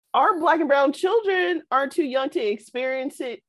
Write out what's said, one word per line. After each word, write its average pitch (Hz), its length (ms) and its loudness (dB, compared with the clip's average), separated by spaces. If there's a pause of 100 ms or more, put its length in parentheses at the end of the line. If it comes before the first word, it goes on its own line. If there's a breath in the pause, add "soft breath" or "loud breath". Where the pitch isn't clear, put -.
(140)
our 339 240 4
Black 320 220 2
and 311 80 0
brown 277 240 4
children 370 720 0 (100)
aren't 269 200 0
too 339 120 0
young 269 260 -2
to 302 100 -4
experience 262 800 -6
it, 247 280 -10